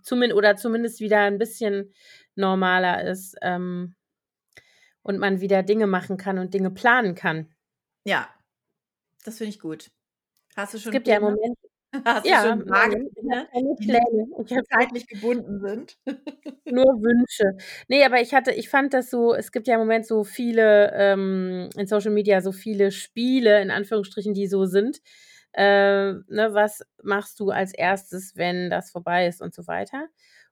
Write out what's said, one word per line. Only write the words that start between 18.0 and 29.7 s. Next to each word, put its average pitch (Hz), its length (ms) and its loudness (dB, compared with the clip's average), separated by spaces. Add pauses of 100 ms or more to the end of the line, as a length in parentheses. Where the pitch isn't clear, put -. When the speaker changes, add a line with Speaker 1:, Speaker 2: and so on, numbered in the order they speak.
Speaker 1:
aber 247 160 4
ich 240 120 -4
hatte, 254 180 2
ich - 180 -4
fand 277 240 2
das 254 160 0
so, 233 240 2
es - 180 -6
gibt 233 160 -6
ja 247 80 4
im 226 40 4
Moment 220 260 0
so 220 180 0
viele, 220 720 4
ähm, 190 840 0
in 202 120 -6
Social 208 240 0
Media 202 300 2
so 190 100 -4
viele 196 400 -2
Spiele, 226 720 2
in 190 100 -4
Anführungsstrichen, 202 640 -4
die 196 120 -4
so 190 180 0
sind. 202 340 0 (540)
Äh, 196 600 4 (140)
ne, 214 240 0
was 208 300 0 (200)
machst 202 380 -4
du 196 100 -4
als 190 240 -2
erstes, 185 640 -4
wenn 180 320 -4
das 175 220 -6
vorbei 175 360 -2
ist 175 140 -8
und 170 140 -12
so 175 120 -18
weiter? 269 400 -8 (440)